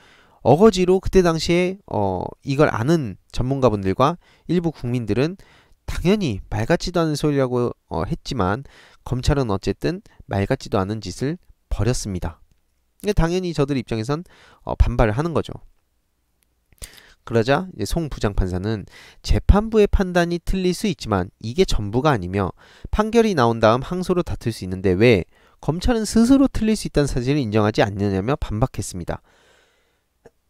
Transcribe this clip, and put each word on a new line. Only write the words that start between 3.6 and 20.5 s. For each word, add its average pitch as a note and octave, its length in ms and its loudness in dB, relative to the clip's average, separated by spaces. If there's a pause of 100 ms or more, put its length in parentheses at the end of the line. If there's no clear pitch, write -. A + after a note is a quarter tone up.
일부 E3+ 240 0
국민들은 B2 640 -2 (500)
당연히 E3 540 -2 (100)
말 G#2+ 160 -2
같지도 F3 340 -2
않은 D#3 160 0
소리라고, C3 560 0 (160)
어, E2 160 -4
했지만 A2+ 600 -2 (400)
검찰은 B2+ 460 0
어쨌든 C#3+ 520 -2 (240)
말 G2+ 200 -2
같지도 - 320 -2
않은 G2+ 220 -4
짓을 B2 380 -6 (320)
벌였습니다. G2+ 680 -4 (600)
근데 G3+ 140 -2
당연히 E3+ 400 0
저들 C#3+ 240 0
입장에선, A#2+ 460 -4 (360)
어, - 140 -6
반발을 A#2 380 2
하는 D#3 200 -2
거죠. A2+ 220 -2 (1700)
그러자 C3 460 0
이제 G2+ 100 -6
송 D#3+ 240 -4
부장판사는 G2 800 -2 (340)
재판부의 G#3+ 680 4
판단이 F3 580 0
틀릴 F#3 260 0